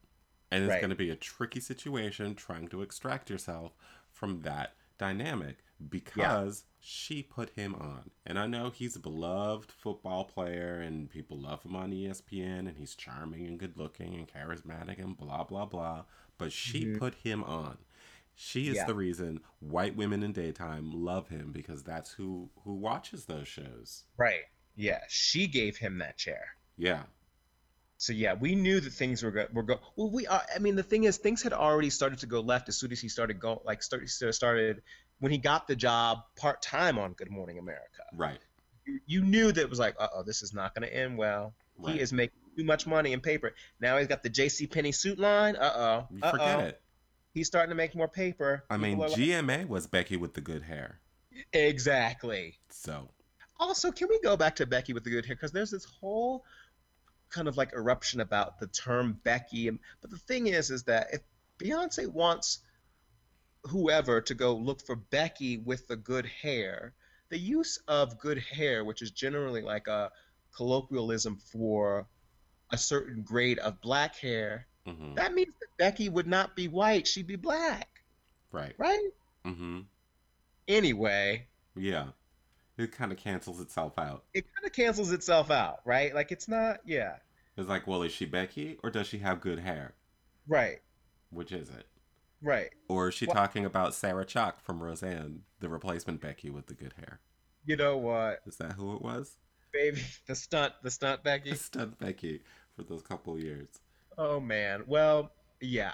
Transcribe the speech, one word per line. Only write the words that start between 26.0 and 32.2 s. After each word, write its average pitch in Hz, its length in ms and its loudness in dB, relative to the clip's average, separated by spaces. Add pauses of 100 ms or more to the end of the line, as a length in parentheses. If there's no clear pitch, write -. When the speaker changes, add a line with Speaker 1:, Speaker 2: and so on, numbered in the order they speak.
Speaker 2:
chair. - 400 -8 (220)
Speaker 1:
Yeah. 85 260 0 (960)
Speaker 2:
So, - 160 -2
yeah, 107 180 4
we 131 220 2
knew 190 260 6
that 139 100 -6
things 127 320 -2
were 113 80 0
go-, 104 220 0
were 117 100 0
go-, 113 180 0 (160)
well, 214 140 0
we 233 160 -2
are, 190 160 4 (100)
I 185 80 -2
mean, 202 160 4
the 190 60 4
thing 220 220 4
is, 196 140 6
things 220 240 2
had 233 100 0
already 151 380 6
started 135 300 0